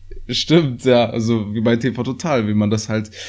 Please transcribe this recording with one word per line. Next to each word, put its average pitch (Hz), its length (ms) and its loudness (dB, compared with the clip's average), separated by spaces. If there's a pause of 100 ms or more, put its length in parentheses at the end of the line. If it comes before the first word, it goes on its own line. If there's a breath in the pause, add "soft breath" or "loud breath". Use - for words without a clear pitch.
(320)
Stimmt, 143 520 2
ja. 120 260 6
Also 113 440 0
wie 117 60 -2
bei 117 140 4
T 117 160 0
V 120 140 -6
Total, 131 420 -2
wie 104 80 0
man 107 160 2
das 107 180 -2
halt, 107 220 -4 (180 loud breath)